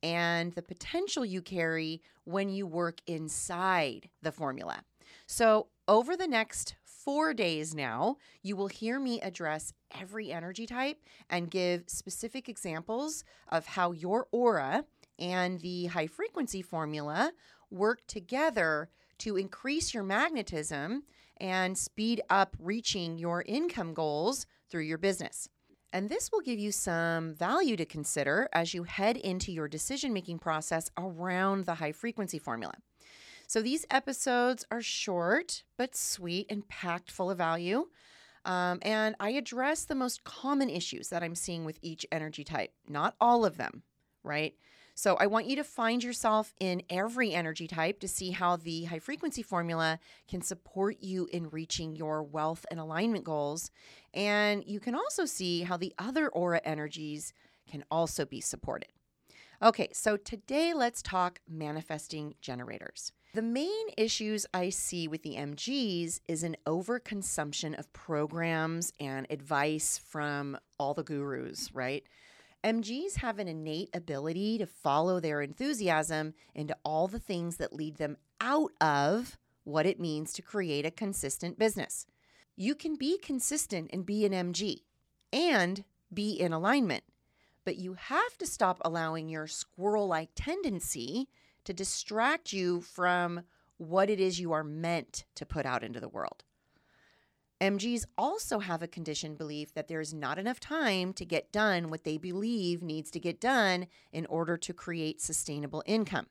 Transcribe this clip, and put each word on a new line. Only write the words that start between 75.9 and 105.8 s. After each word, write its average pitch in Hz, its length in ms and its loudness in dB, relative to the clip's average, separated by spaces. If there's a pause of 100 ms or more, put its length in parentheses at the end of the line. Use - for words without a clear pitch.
into 151 280 -4
all 156 240 2
the 202 120 -4
things 170 380 -2
that - 180 -4
lead 151 220 -6
them 147 200 -2 (240)
out 277 300 2 (100)
of 156 560 4 (280)
what 156 200 2
it 190 140 2
means 160 340 -4
to - 80 -8
create 165 420 -2
a 156 60 0
consistent 175 720 -4
business. - 480 2 (480)
You 214 180 0
can 311 220 -4
be 302 240 0
consistent 254 720 -2
and 185 100 -2
be 208 220 2
an 196 80 4
M 180 180 0
G 175 320 -2 (480)
and 208 520 4 (280)
be 208 200 -2
in 170 220 2
alignment, 190 500 4 (640)
but 185 120 -2
you 185 220 -8
have 403 400 0
to 339 80 -4
stop 185 360 2
allowing 160 460 0
your 156 160 -4
squirrel-like 185 880 0
tendency 233 920 -2 (380)
to 196 80 -6
distract 220 800 0
you 180 300 2
from 175 600 2 (340)
what 185 320 4
it 208 100 2
is 185 200 2
you 170 140 0
are 156 100 2
meant 160 640 -4 (100)
to - 100 -10
put 143 220 -2
out 123 160 0
into 117 160 -8
the - 100 -8
world. - 340 -6 (1200)
M 196 160 4
Gs 226 280 -2 (120)
also 277 420 0
have 175 240 -4
a 170 40 -8
conditioned 156 500 -6
belief 151 360 -8
that 156 140 -6
there 160 140 -4
is 156 120 -6
not 147 240 -4
enough 226 220 -2
time 196 540 0
to - 100 -10
get 165 300 -2
done 190 360 4
what 160 140 -6
they 156 140 0
believe 180 640 -2
needs 156 280 -4
to 170 80 -6
get 170 200 -2
done 196 480 4 (240)
in 165 140 -4
order 165 320 0
to 175 160 -6
create 165 480 -4
sustainable 147 640 -4